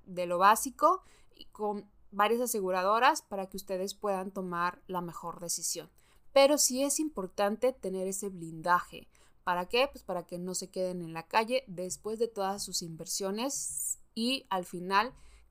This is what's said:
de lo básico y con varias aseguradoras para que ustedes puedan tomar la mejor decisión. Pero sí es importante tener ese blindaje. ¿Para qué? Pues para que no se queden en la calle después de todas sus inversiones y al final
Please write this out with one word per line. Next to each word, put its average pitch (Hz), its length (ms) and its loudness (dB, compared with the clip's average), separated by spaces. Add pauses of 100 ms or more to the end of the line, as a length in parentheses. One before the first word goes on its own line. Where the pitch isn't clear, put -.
de 180 200 -6
lo 175 120 -2
básico 285 680 6 (320)
y - 100 -20
con 208 440 -6 (220)
varias 214 300 2
aseguradoras 214 800 2
para 196 260 -8
que 196 100 -12
ustedes 190 360 -4
puedan 196 380 -4
tomar 180 560 -4
la 180 140 -4
mejor 170 380 -10
decisión. 170 500 -6 (420)
Pero 277 260 8
sí 254 260 2
es 277 160 0
importante 214 760 0
tener 190 340 -4
ese 196 220 -6
blindaje. 170 800 -2 (340)
¿Para 180 240 -2
qué? 262 240 2
Pues - 120 -18
para 180 220 -6
que 175 120 -10
no 180 180 -6
se 185 140 -8
queden 180 320 -4
en 165 120 -10
la 165 140 -10
calle 226 400 2
después 185 520 -8
de 226 80 2
todas 202 360 -2
sus 190 180 -4
inversiones 190 1160 -4 (160)
y 240 340 0
al 185 160 -2
final 196 480 0 (380)